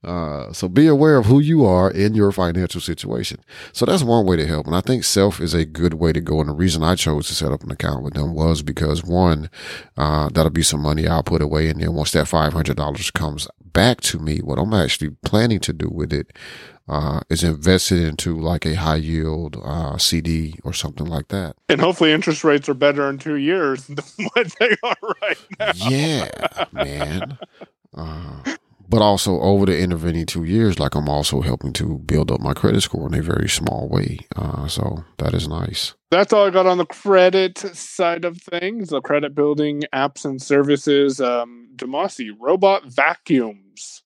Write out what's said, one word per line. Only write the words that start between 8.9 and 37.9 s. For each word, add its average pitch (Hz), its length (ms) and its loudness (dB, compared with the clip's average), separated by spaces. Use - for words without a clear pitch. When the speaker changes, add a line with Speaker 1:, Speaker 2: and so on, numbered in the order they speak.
Speaker 1:
one, 85 460 2
uh, 76 360 2
that'll 80 160 4
be 80 140 0
some 76 180 0
money 76 260 0
I'll 82 140 2
put 82 200 0
away. 78 280 0
And 80 120 -2
then 82 120 -2
once 78 200 -2
that 78 140 2
five 78 260 0
hundred 76 240 -2
dollars 71 340 -4
comes 76 360 -4
back 104 380 2
to - 180 -4
me, 78 200 -2
what 67 180 -4
I'm 101 160 0
actually 76 380 0
planning 110 360 2
to - 140 -4
do 80 180 -4
with 76 200 -4
it, 73 220 -4
uh, 73 320 -2
is 82 140 0
invest 82 480 2
it 87 120 2
into, 80 320 -4
like, 80 300 -2
a 80 100 -2
high 80 200 0
yield, 78 680 -4
uh, 76 340 -6
C 82 240 0
D 80 420 -4
or 80 100 -8
something 76 320 -8
like 82 220 -6
that. 95 300 -8
Speaker 2:
And 143 100 2
hopefully 165 320 2
interest 156 320 0
rates 147 260 2
are 143 40 0
better 143 340 2
in 139 120 -6
two 151 160 -6
years 143 500 -2
<laughs> - 20 -20
than 147 460 -10
what 220 260 0
they 226 220 4
are 226 160 -2
right 202 160 -4
now. 208 160 -2
Speaker 1:
Yeah, 131 960 -2
man. 143 680 -6
Uh, 80 600 -10
but 113 100 4
also 101 380 2
over 98 260 4
the 87 140 2
intervening 85 460 -2
two 85 180 -6
years, 98 340 2
like, 71 180 -2
I'm 73 120 0
also 73 320 -2
helping 67 340 -2
to 78 260 -4
build 78 300 0
up - 120 -2
my - 120 -2
credit - 280 2
score - 260 -6
in - 60 -4
a 76 80 -2
very - 260 -2
small - 400 -4
way. - 320 -2
Uh, 71 320 -6
so 82 380 -6
that 85 160 -2
is 82 140 -2
nice. 82 460 -6
Speaker 2:
That's 226 240 2
all 208 120 6
I 190 40 2
got 185 160 4
on 180 120 4
the 175 80 0
credit 185 720 4
side 170 680 -4